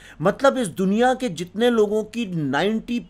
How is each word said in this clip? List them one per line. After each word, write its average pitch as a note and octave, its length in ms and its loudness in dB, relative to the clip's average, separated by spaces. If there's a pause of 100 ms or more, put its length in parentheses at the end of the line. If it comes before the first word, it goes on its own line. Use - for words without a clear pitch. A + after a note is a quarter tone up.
(220)
मतलब A#3+ 360 2
इस A#3+ 100 -2
दुनिया G3 460 2
के B3+ 160 -4
जितने F3+ 400 -2
लोगों G#3+ 340 2
की, A3+ 220 -6
नाइंटी F#3 760 -2 (100)